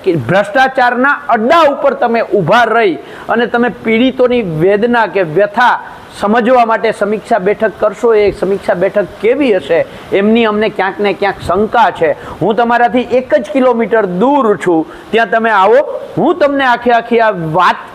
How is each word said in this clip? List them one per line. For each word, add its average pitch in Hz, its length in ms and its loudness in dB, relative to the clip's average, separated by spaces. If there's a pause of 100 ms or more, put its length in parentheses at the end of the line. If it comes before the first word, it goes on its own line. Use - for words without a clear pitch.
કે 190 80 0 (160)
ભ્રષ્ટાચારના 247 880 0 (180)
અડ્ડા 262 380 2
ઉપર 247 220 0 (100)
તમે 233 180 0
ઊભા 208 440 2 (100)
રહી 220 180 2 (360)
અને 226 180 0
તમે 240 220 0 (160)
પીડિતોની 247 580 0 (200)
વેદના 214 520 2
કે 190 80 2 (140)
વ્યથા 208 380 2 (440)
સમજવા 233 520 2
માટે 220 180 0 (120)
સમીક્ષા 214 460 -2
બેઠક 208 340 -2
કરશો. 214 280 0 (140)
એ - 20 4 (160)
સમીક્ષા 190 420 -2
બેઠક 196 380 -2
કેવી 254 380 2
હશે 165 200 -2 (400)
એમની 220 320 2
અમને 208 260 0
ક્યાંક 190 280 -4
ને 196 160 0
ક્યાંક 196 260 -2
શંકા 208 400 2 (120)
છે. 160 100 2 (320)
હું 196 180 0
તમારાથી 240 480 2 (120)
એક 254 200 -6
જ - 140 -6
કિલોમીટર 233 500 2 (160)
દૂર 240 460 2
છું, 160 200 2 (260)
ત્યાં 220 260 0
તમે 226 240 0
આવો, 220 180 4 (380)
હું 285 260 0
તમને 277 300 0
આખે 240 260 0
આખી 233 300 0
આ - 20 -2 (240)
વાત 190 400 0